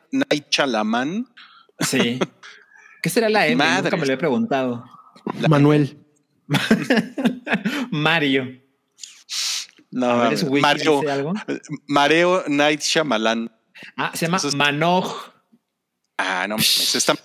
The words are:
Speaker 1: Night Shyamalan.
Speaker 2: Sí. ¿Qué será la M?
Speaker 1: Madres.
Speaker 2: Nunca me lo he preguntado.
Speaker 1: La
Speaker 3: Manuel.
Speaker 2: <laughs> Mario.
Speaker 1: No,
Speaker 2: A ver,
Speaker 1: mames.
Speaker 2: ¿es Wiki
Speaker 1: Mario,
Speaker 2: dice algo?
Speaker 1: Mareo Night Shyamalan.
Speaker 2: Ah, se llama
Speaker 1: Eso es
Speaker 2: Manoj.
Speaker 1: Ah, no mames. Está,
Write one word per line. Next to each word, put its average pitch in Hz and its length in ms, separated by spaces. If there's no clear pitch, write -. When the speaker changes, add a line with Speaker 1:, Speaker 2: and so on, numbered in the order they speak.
Speaker 1:
Night 139 400
Shyamalan. 131 800
Speaker 2:
Sí. 127 380
¿Qué 170 80
será 226 180
la 208 180
M? 151 100
Speaker 1:
Madres. 165 280
Speaker 2:
Nunca 165 120
me 143 100
lo 135 60
he 131 40
preguntado. 123 680
Speaker 1:
La 113 80
Speaker 3:
Manuel. 147 500
Speaker 2:
<laughs> 233 1400
Mario. 147 720
Speaker 1:
No, 127 160
Speaker 2:
A 123 80
ver, 120 100
Speaker 1:
mames. 110 180
Speaker 2:
¿es 147 60
Wiki 143 140
Speaker 1:
Mario, 147 380
Speaker 2:
dice 143 120
algo? 139 200
Speaker 1:
Mareo 160 600
Night 147 320
Shyamalan. 113 720
Speaker 2:
Ah, 156 180
se 165 120
llama 180 120
Speaker 1:
Eso 147 100
es 139 60
Speaker 2:
Manoj. 151 600
Speaker 1:
Ah, 92 300
no 107 80
mames. - 380
Está, - 200